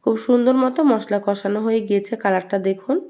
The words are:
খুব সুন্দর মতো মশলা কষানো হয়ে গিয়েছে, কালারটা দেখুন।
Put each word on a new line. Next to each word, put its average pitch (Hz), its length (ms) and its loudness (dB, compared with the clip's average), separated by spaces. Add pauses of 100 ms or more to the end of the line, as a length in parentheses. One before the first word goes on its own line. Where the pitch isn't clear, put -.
খুব 226 120 2
সুন্দর 247 380 2
মতো 254 280 0
মশলা 214 360 2
কষানো 202 400 -2
হয়ে 226 200 0
গিয়েছে, 202 360 -2
কালারটা 190 420 -2
দেখুন। 190 380 -2 (140)